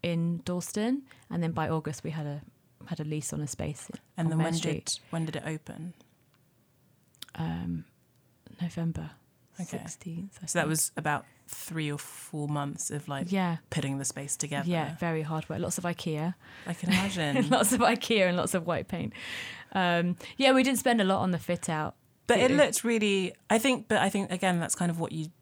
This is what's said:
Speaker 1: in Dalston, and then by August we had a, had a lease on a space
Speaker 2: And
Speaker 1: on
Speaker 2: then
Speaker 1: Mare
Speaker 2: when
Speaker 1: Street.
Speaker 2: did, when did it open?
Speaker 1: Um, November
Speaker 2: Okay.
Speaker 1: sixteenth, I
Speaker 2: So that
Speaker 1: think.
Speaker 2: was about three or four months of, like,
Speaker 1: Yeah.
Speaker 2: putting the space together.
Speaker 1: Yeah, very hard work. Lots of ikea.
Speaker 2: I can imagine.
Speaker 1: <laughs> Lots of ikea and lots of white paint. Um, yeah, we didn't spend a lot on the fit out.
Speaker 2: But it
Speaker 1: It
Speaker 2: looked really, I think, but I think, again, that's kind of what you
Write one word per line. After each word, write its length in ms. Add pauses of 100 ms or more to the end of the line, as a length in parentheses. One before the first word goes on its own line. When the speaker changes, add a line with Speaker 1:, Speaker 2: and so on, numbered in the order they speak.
Speaker 1:
in 420
Dalston, 580 (280)
and 120
then 100
by 180
August 340
we 60
had 160
a, 160 (440)
had 140
a 40
lease 280
on 80
a 60
space 420 (300)
Speaker 2:
And 80
Speaker 1:
on 40
Speaker 2:
then 80
Speaker 1:
Mare 100
Speaker 2:
when 60
Speaker 1:
Street. 300 (160)
Speaker 2:
did, 100
when 140
did 120
it 100
open? 480 (1400)
Speaker 1:
Um, 500 (760)
November 500 (500)
Speaker 2:
Okay. 180
Speaker 1:
sixteenth, 640
I 40
Speaker 2:
So 120
that 60
Speaker 1:
think. 60
Speaker 2:
was 260
about 300 (200)
three 460
or 60
four 500
months 420
of, 180
like, 220
Speaker 1:
Yeah. 280 (120)
Speaker 2:
putting 280
the 60
space 320
together. 320
Speaker 1:
Yeah, 280
very 260
hard 280
work. 100
Lots 160
of 80
ikea. 500 (320)
Speaker 2:
I 80
can 160
imagine. 580
Speaker 1:
<laughs> 20
Lots 220
of 80
ikea 480
and 80
lots 180
of 120
white 220
paint. 240 (600)
Um, 440 (220)
yeah, 140
we 100
didn't 160
spend 240
a 20
lot 140
on 140
the 60
fit 300
out. 260 (320)
Speaker 2:
But 120
it 140
Speaker 1:
It 40
Speaker 2:
looked 280
really, 500 (160)
I 80
think, 300
but 100
I 100
think, 220
again, 300
that's 140
kind 160
of 80
what 140
you 140 (160)